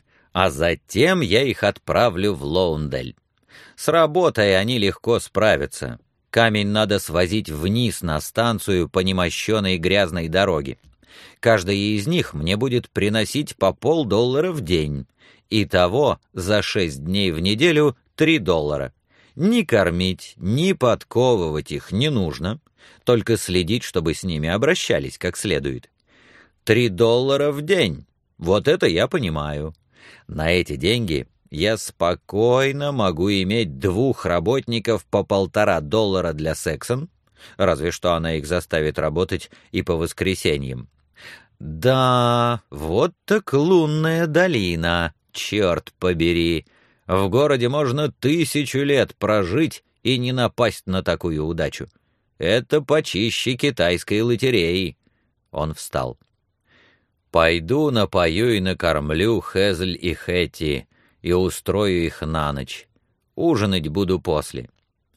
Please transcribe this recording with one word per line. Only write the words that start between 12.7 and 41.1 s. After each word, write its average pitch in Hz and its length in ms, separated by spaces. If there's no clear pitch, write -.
приносить 107 680
по 95 160
полдоллара 135 800
в 160 80
день. 76 480
Итого 101 680
за 98 280
шесть 76 440
дней 95 260
в 78 80
неделю 139 560
три 156 240
доллара. 76 520
Ни 220 260
кормить, 92 760
ни 139 360
подковывать 110 960
их 71 200
не 123 180
нужно, 95 500
только 113 320
следить, 90 460
чтобы 82 300
с - 100
ними 80 260
обращались 95 680
как 87 200
следует. 69 520
Три 117 240
доллара 127 600
в 143 100
день. 151 440
Вот 90 300
это 175 200
я 95 200
понимаю. 78 640
На 80 240
эти 85 260
деньги 85 500
я 101 260
спокойно 123 1120
могу 95 380
иметь 95 480
двух 101 480
работников 113 800
по 101 180
полтора 98 580
доллара 90 520
для 78 220
Сексон, 120 540
разве 85 340
что 87 220
она 82 220
их 73 120
заставит 80 500
работать 80 540
и 92 100
по 85 140
воскресеньям. 80 960